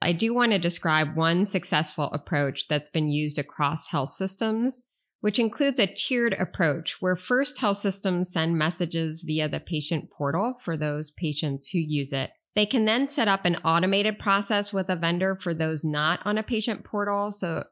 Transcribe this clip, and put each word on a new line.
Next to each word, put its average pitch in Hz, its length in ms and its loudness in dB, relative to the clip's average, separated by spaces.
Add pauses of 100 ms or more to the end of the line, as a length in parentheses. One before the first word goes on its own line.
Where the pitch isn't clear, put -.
I 175 140 2
do 220 180 0
want 240 200 4
to 202 60 4
describe 160 600 2
one 165 260 4
successful 160 680 0
approach 143 520 -2
that's 147 220 -2
been 151 220 0
used 151 280 0
across 147 520 -2
health 139 180 0
systems, 220 760 -2 (360)
which 208 180 0
includes 262 400 2
a 214 80 6
tiered 240 460 0
approach 165 680 0
where 180 140 0
first 247 460 -2
health 262 160 2
systems 185 560 0
send 165 240 2
messages 160 720 -2
via 156 240 0
the 147 100 -4
patient 151 560 -4
portal 165 380 -2 (100)
for 165 140 -4
those 151 320 -4
patients 147 580 -4
who 185 100 -2
use 151 360 -2
it. 135 160 -4 (240)
They 208 100 2
can 214 220 2
then 240 200 2
set 240 220 2
up 196 160 0
an 175 120 2
automated 196 640 2
process 202 540 0
with 190 160 0
a 185 80 0
vendor 175 420 0
for 180 140 -4
those 160 320 0
not 151 400 0
on 208 140 0
a 220 40 -2
patient 220 420 -4
portal, 202 480 -2
so 170 400 -4